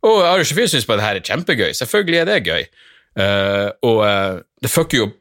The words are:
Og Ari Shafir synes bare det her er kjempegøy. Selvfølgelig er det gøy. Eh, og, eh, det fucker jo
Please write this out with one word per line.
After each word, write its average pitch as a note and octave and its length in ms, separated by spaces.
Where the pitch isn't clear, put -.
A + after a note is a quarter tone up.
Og G#3 180
Ari E3+ 220
Shafir F#3 240
synes A#2+ 180
bare G#2+ 140
det - 20
her G2+ 140
er - 100
kjempegøy. B2+ 480
Selvfølgelig E3+ 460
er E3+ 80
det F#3 160
gøy. E2 200
Eh, G2+ 480
og, A2+ 220
eh, G2 340
det - 80
fucker D#3+ 300
jo G#2 180